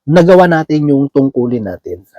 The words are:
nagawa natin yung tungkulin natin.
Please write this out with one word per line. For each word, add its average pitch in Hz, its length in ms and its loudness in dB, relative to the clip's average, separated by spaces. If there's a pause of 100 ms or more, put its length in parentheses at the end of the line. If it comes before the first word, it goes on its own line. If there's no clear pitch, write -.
nagawa 180 400 4
natin 156 400 -2
yung 139 240 0
tungkulin 123 560 -2
natin. 90 320 -10 (180)